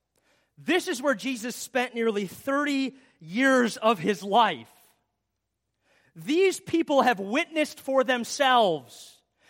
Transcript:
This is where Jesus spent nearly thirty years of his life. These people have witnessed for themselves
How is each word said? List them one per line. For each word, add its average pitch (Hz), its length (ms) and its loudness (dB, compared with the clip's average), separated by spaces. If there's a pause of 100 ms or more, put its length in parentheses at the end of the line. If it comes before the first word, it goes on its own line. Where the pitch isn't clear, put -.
(560)
This 294 320 -2
is 254 140 -4
where 277 120 0
Jesus 226 400 -8
spent 247 400 -6
nearly 226 320 -2
thirty 277 680 -4 (260)
years 240 560 2
of 220 220 2
his 180 240 -4
life. 190 500 0 (1400)
These 320 420 0
people 294 440 2
have 220 180 2
witnessed 302 600 -4
for 269 220 0
themselves 233 1080 0 (400)